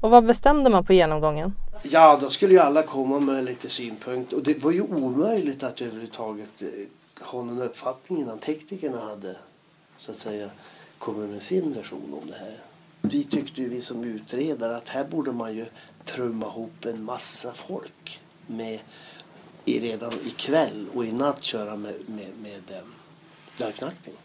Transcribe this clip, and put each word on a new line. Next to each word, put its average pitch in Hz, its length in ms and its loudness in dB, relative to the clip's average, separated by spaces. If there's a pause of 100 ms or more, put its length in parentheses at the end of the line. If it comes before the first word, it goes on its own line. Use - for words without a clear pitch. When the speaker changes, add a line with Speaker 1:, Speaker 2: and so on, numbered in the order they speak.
Speaker 1:
Och 220 80 4
vad 233 160 12
bestämde 277 440 6
man 190 160 6
på 190 80 6
genomgången? 156 640 4 (280)
Speaker 2:
Ja, 156 380 10
då 139 80 -2
skulle 190 240 6
ju 180 60 12
alla 151 240 6
komma 139 360 -2
med 135 260 0
lite 127 240 -8
synpunkt. 123 640 -6
Och 143 100 -2
det 139 200 0
var 151 80 4
ju 175 100 2
omöjligt 147 800 0
att 123 180 -6
överhuvudtaget, 110 800 -10
eh, 98 60 -8 (580)
ha 123 180 -8
någon 120 180 -6
uppfattning 127 580 -6
innan 117 200 -6
teknikerna 151 600 -8
hade, 101 360 -10 (640)
så - 140 -14
att 104 60 -12
säga, 104 320 -8 (480)
kommit 107 320 -6
med 101 120 -10
sin 170 320 -2
version 73 480 -10
om 78 60 -14
det - 60 -14
här. 107 240 -14 (440)
Vi 139 220 -2
tyckte - 380 -4
ju, 127 80 -4
vi 123 120 -8
som 120 220 -8
utredare, 120 720 -4
att 117 140 -12
här 135 160 -4
borde 151 260 -4
man 117 240 -6
ju 113 100 -8 (400)
trumma 113 400 -6
ihop 113 400 -12
en 113 180 -6
massa 123 500 -8
folk - 680 -14 (260)
med, 113 320 -8 (840)
i, 120 140 0
redan 113 340 -6 (120)
ikväll 117 600 -2 (100)
och 120 100 -2
i 113 60 -4
natt 139 320 -2
köra 107 320 -6
med, 104 200 -10 (100)
med, 107 240 -14 (120)
med, 98 360 -16
eh, 90 60 -16 (720)
dörrknackning. 127 680 -10